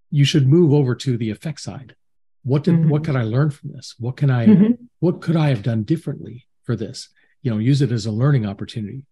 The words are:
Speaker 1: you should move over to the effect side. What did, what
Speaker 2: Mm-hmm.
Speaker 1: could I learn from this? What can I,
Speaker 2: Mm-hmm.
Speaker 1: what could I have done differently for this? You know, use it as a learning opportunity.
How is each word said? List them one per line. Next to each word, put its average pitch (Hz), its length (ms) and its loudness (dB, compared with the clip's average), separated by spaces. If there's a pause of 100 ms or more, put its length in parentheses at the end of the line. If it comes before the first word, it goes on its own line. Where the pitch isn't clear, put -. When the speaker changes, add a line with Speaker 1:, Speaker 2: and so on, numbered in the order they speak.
(100)
Speaker 1:
you 143 140 4
should 139 240 2
move 160 240 6
over 135 220 2
to 123 220 -4
the 110 140 -4
effect 147 300 -10
side. 110 360 -16 (480)
What 143 200 0
did, 165 240 4
what 151 140 2
Speaker 2:
Mm-hmm. 160 100 -4
Speaker 1:
could 131 80 0
I 113 40 -2
learn 131 260 0
from - 220 -12
this? - 260 -18
What 120 180 -8
can 139 140 0
I, 120 160 2
Speaker 2:
Mm-hmm. 214 380 4 (160)
Speaker 1:
what 175 200 -2
could 170 160 -2
I 151 120 2
have 113 140 0
done 113 220 -2
differently 139 600 -6 (180)
for 117 120 -4
this? - 320 -12 (340)
You 127 80 -2
know, 107 80 -4
use 135 240 2
it 117 100 -2
as 110 140 -4
a 110 60 -6
learning 123 340 0
opportunity. 107 640 -10